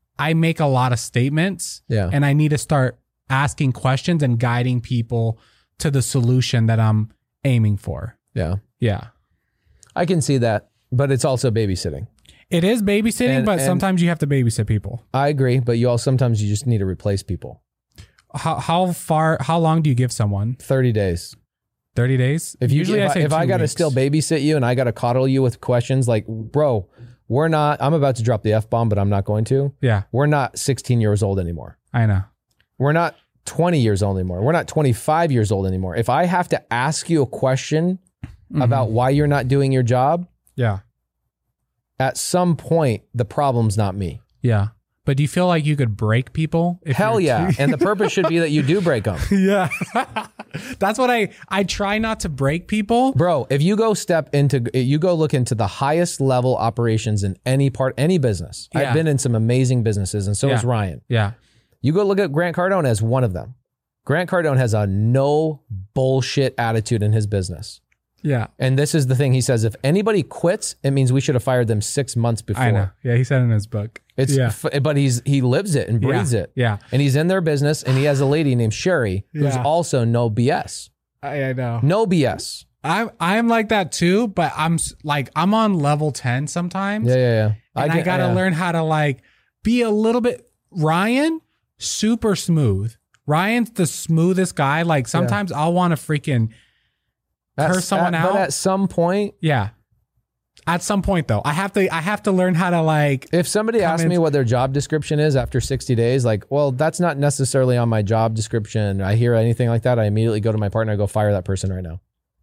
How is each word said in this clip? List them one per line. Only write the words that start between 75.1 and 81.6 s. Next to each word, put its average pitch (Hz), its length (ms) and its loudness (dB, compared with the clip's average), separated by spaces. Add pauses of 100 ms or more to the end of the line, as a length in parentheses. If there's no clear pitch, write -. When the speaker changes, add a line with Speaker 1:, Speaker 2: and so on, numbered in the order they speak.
Speaker 2:
he 139 160 2
lives 147 340 0
it 123 140 -2
and 110 140 0
Speaker 1:
Yeah. 131 60 0
Speaker 2:
breathes 127 260 0
it. 95 200 -4
Speaker 1:
Yeah. 117 220 -2 (160)
Speaker 2:
And 131 80 2
he's 139 160 2
in 160 120 0
their 190 120 0
business, 151 420 0
and 131 140 0
he 135 80 2
has 143 160 2
a 143 60 2
lady 143 280 2
named 113 200 0
Sherry 117 580 -2
who's 147 220 -2
Speaker 1:
Yeah. 123 80 -2
Speaker 2:
also 147 420 0
no 117 240 0
B 117 220 0
S. - 400 -6 (320)
Speaker 1:
I, 143 220 -6
I 131 100 -4
know. 120 280 -6